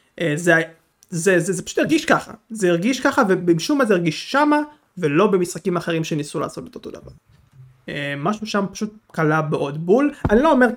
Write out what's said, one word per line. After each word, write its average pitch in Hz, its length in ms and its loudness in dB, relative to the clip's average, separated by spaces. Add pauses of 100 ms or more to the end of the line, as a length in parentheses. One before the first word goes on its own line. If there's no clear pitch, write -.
(200)
אה, 160 160 0
זה, 170 180 4 (560)
זה, 175 300 2
זה, 175 120 -2
זה 175 100 -4
פשוט - 160 -6
הרגיש 302 260 0
ככה. - 280 0 (180)
זה 214 180 0
הרגיש 175 320 0
ככה, 285 280 2
ומשום 175 500 2
מה 277 60 4
זה 214 100 2
הרגיש 170 380 -4
שמה, 302 280 2 (380)
ולא 165 280 2
במשחקים 185 500 0
אחרים 165 280 -2
שניסו 151 360 -6
לעשות 143 260 -8
את - 80 -20
אותו - 160 -14
דבר. - 200 -18 (800)
אה, 143 280 -6
משהו 214 300 -4
שם 202 260 -2
פשוט 214 220 -8 (180)
קלה 156 300 0
בעוד 147 440 -4
בול. 269 260 4 (180)
אני 220 120 6
לא 320 100 4
אומר 254 140 6 (100)